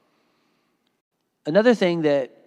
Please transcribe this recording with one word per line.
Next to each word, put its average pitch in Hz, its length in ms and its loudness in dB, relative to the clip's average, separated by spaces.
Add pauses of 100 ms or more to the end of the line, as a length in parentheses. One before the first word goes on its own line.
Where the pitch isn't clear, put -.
(1500)
Another 214 280 2
thing 170 300 -2
that 143 280 -2 (160)